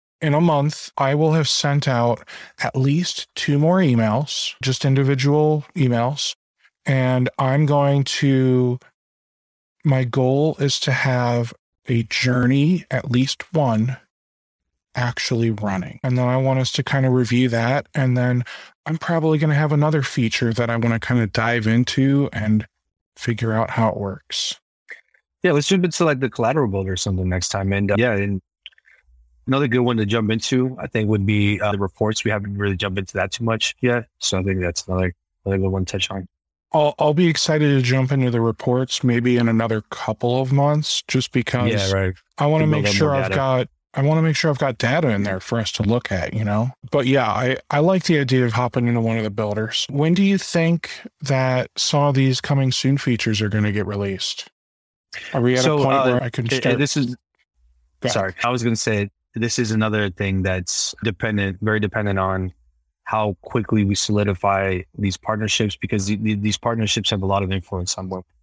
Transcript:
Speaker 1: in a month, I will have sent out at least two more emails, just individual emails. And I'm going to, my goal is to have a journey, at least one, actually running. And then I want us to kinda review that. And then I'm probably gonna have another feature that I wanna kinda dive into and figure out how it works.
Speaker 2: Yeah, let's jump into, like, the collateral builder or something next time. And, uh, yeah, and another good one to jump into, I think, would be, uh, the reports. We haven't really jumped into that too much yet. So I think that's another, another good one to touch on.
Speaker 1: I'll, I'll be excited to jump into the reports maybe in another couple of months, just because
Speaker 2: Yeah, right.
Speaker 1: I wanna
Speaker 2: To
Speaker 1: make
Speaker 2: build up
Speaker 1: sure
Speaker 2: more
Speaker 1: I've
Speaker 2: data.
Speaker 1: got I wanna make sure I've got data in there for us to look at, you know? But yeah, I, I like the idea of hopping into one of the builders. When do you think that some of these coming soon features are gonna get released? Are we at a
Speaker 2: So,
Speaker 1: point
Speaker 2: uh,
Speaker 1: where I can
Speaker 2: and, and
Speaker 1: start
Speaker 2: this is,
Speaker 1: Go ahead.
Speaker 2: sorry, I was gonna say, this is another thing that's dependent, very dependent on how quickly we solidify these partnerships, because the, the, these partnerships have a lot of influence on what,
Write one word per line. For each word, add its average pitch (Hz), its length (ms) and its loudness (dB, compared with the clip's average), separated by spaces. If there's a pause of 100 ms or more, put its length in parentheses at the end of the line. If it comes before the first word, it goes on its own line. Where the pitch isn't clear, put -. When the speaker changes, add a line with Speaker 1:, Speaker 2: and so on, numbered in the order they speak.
(200)
Speaker 1:
in 147 140 0
a 156 80 4
month, 151 560 0
I 139 160 2
will 156 180 2
have 156 160 2
sent 143 400 0
out 120 340 0 (400)
at - 140 -4
least 143 580 -2
two 143 240 0
more 170 200 4
emails, 120 760 0 (100)
just 131 220 -2
individual 139 800 2 (100)
emails. 127 640 0 (480)
And 127 540 2
I'm 139 260 2
going 143 400 2
to, 127 720 2 (1080)
my 131 180 2
goal 135 540 0
is 139 220 -2
to 143 120 -2
have 120 640 0 (320)
a 117 160 0
journey, 127 880 2
at 131 200 -6
least 127 440 -2
one, 123 420 0 (960)
actually 120 560 -2
running. 101 520 -6
And 127 160 0
then 123 100 0
I 127 80 0
want 131 240 0
us 123 120 -2
to 135 100 -4
kinda 131 260 0
review 123 400 2
that. 117 460 0
And 127 240 2
then 123 260 0 (420)
I'm 160 120 -4
probably 160 400 0
gonna 151 160 2
have 147 180 2
another 151 300 2
feature 117 500 0
that 117 160 -2
I 117 80 0
wanna 113 240 0
kinda 117 260 2
dive 113 400 0
into 135 640 2
and 107 340 0 (500)
figure 113 360 -2
out 110 180 0
how 113 180 0
it - 80 -4
works. - 640 -8 (800)
Speaker 2:
Yeah, 139 100 4
let's 147 140 2
jump 185 180 2
into, 170 200 0
like, 147 160 2
the 131 80 -2
collateral 123 400 0
builder 95 240 -2
or 90 40 -4
something 92 320 -2
next 90 200 -2
time. 98 240 -2
And, 101 180 0
uh, 101 80 2
yeah, 120 140 2
and 101 280 -2 (1080)
another 135 220 0
good 123 120 2
one 120 160 2
to 107 100 0
jump 107 240 0
into, 127 480 0
I - 80 -10
think, 107 220 -2
would 101 180 2
be, 104 340 2
uh, 104 120 0
the 98 60 -2
reports. 104 460 -2
We 113 60 0
haven't 101 260 -4
really 98 200 0
jumped 98 220 -4
into 95 160 -8
that 98 180 -2
too 117 100 -8
much 113 380 -2
yet. 120 260 0 (140)
So - 180 -2
I 92 40 -2
think 95 180 -2
that's 87 260 -4
another, 92 260 0 (320)
another 98 140 0
good 95 120 0
one 95 160 -2
to - 60 -14
touch 98 180 -4
on. 98 180 -10 (440)
Speaker 1:
I'll, 147 260 2
I'll 147 160 2
be 175 120 4
excited 156 420 2
to 139 140 4
jump 131 300 0
into 127 180 0
the 117 100 0
reports 123 640 -2
maybe 120 360 2
in 117 100 2
another 110 320 0 (100)
couple 120 500 -2
of 131 120 -2
months, 147 560 0
just - 240 -2
because 107 580 0
Speaker 2:
Yeah, - 20 0
right. 95 220 0 (220)
Speaker 1:
I 143 100 0
wanna 156 180 2
Speaker 2:
To 156 60 2
Speaker 1:
make 151 140 2
Speaker 2:
build 104 100 0
up - 20 -
Speaker 1:
sure 151 120 2
Speaker 2:
more 139 80 2
Speaker 1:
I've 95 140 0
Speaker 2:
data. 95 40 -2
Speaker 1:
got 131 340 0 (260)
I 139 80 0
wanna 156 200 4
make 160 140 2
sure 160 140 0
I've 139 80 0
got 131 200 -2
data 139 300 0
in 101 140 0
there 95 180 -2
for - 180 -4
us 107 140 -2
to - 100 -4
look 117 280 0
at, 92 240 -4
you 107 100 -2
know? 107 260 0 (200)
But 139 160 0
yeah, 127 220 2
I, 123 300 0 (120)
I 143 80 0
like 180 260 2
the 160 140 2
idea 131 260 2
of 117 80 0
hopping 120 360 0
into 120 120 2
one 113 180 0
of 107 60 -2
the 107 60 -2
builders. 107 580 -4
When 156 260 2
do 196 80 2
you 196 140 4
think 165 540 0 (320)
that 131 540 0
some - 260 0
of 143 120 4
these 135 260 2
coming 135 320 0
soon 139 260 0
features 110 420 0
are 107 80 0
gonna 104 240 0
get 101 140 -2
released? 98 640 -6 (840)
Are 139 80 0
we 123 140 4
at 127 60 2
a - 20 2
Speaker 2:
So, 151 160 2
Speaker 1:
point 135 180 2
Speaker 2:
uh, 131 80 2
Speaker 1:
where 123 180 2
I 123 60 -4
can 120 160 -4
Speaker 2:
and, 117 80 0
and 131 100 -2
Speaker 1:
start 123 160 0
Speaker 2:
this 143 180 0
is, 135 100 0
Speaker 1:
Go 123 100 -6 (840)
ahead. 123 100 -2
Speaker 2:
sorry, 95 300 -2
I 120 80 0
was 123 120 -2
gonna 117 140 2
say, 104 340 -2 (240)
this 113 240 -4
is 113 120 0
another 107 400 0
thing 95 320 -2
that's 92 520 -4 (100)
dependent, 101 560 -2
very 107 200 0
dependent 104 380 -2
on 95 340 -2 (520)
how 107 380 -2
quickly 110 420 0
we 98 100 0
solidify 98 880 0 (160)
these 98 200 -2
partnerships, 107 600 -2
because 101 300 -4
the, 104 100 -2
the, 107 180 -2
these 104 220 -2
partnerships 113 540 -2
have 98 120 -2
a 95 40 -2
lot 98 160 2
of 92 100 -2
influence 90 440 -6
on 95 120 -10
what, 92 160 -8 (180)